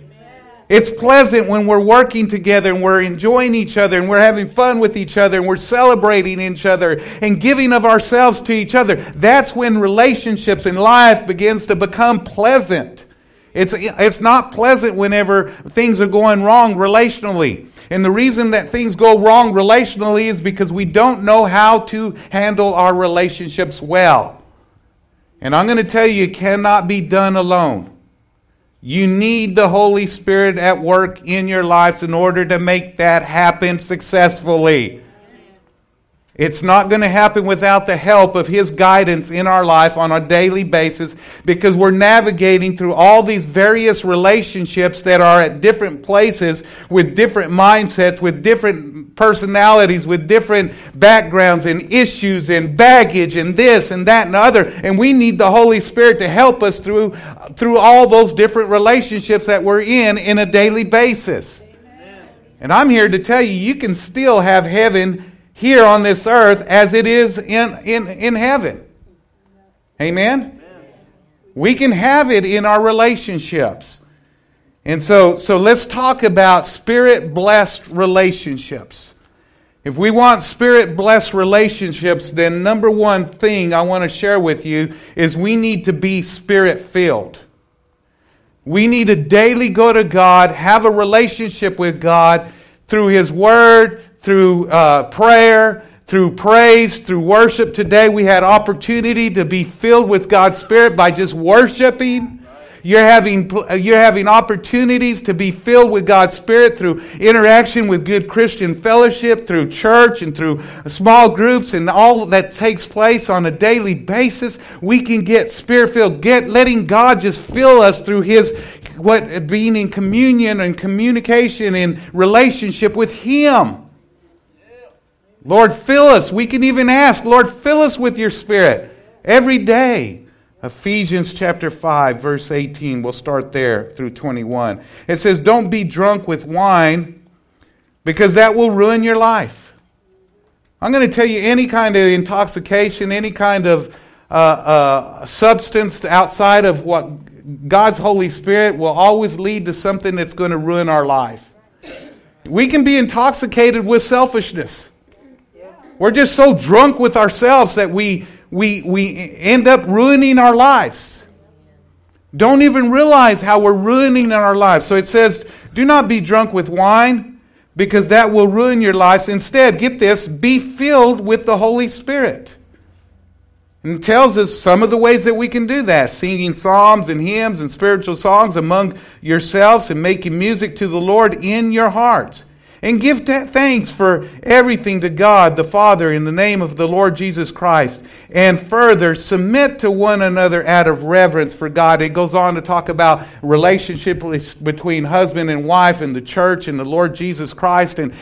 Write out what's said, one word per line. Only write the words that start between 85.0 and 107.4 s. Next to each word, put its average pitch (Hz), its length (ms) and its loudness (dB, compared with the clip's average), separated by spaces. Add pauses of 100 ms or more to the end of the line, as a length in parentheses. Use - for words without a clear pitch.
is 160 240 -2
we 208 180 -2
need 220 280 -4
to 185 100 -4
be 190 260 -4
spirit-filled. 180 1200 -4 (1300)
We 202 220 0
need 233 180 0
to 208 100 2
daily 214 540 0
go 226 200 2
to 220 140 2
God, 180 460 4
have 185 340 2
a 220 60 4
relationship 208 880 -2
with 170 200 -4
God 170 540 2 (360)
through 214 180 0
His 190 260 2
Word, 226 720 4 (180)
through, 185 500 0
uh, 151 340 2
prayer, 220 800 4 (220)
through 185 280 0
praise, 226 640 4
through 180 200 -6
worship. 220 540 2
Today 208 340 2
we 208 160 0
had 190 180 2
opportunity 214 880 0
to 180 140 -2
be 180 180 -4
filled 226 460 2
with 190 200 0
God's 190 300 2
Spirit 226 380 2
by 180 160 2
just 160 200 -4
worshiping. 247 1120 0 (380)
You're 214 220 4
having, 202 440 4 (300)
you're 220 200 2
having 202 280 2
opportunities 240 960 0
to 196 120 -4
be 185 180 -4
filled 240 400 2
with 196 140 -2
God's 185 280 2
Spirit 233 420 2
through 170 280 -6 (160)
interaction 226 640 4